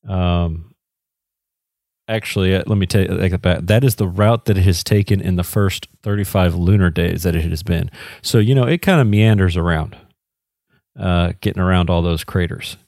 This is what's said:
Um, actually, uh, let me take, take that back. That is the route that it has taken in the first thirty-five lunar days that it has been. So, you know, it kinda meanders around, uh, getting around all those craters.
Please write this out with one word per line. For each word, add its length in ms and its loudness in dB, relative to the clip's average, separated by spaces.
Um, 640 -2
actually, 480 0
uh, 120 -2
let 100 0
me 80 2
take, 240 0
take 220 -2
that 100 -4
back. 220 0
That 200 2
is 120 2
the 120 -2
route 380 2
that 120 2
it 60 2
has 200 2
taken 380 0
in 140 -2
the 80 -2
first 440 -4
thirty-five 520 0
lunar 340 4
days 340 -2
that 120 0
it 140 -2
has 140 -6
been. 260 -4
So, 180 -2
you 160 2
know, 100 4
it 160 -2
kinda 220 2
meanders 540 4
around, 400 -2
uh, 440 0
getting 200 -2
around 280 2
all 120 0
those 220 -2
craters. 540 -6